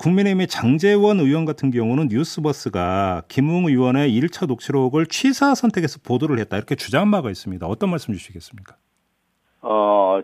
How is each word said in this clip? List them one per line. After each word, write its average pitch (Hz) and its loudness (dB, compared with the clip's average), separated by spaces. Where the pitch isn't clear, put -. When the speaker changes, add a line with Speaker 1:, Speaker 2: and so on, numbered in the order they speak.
Speaker 1:
국민의힘의 185 2
장제원 202 2
의원 151 2
같은 143 -2
경우는 120 0
뉴스버스가 98 -2
김웅 165 0
의원의 127 2
일 123 0
차 175 -6
녹취록을 135 -2
취사 269 0
선택해서 175 -2
보도를 123 0
했다, 98 -4
이렇게 110 -4
주장한 180 -2
바가 165 -2
있습니다. 92 -10
어떤 110 -4
말씀 156 -6
주시겠습니까? 95 -16
Speaker 2:
어, 104 4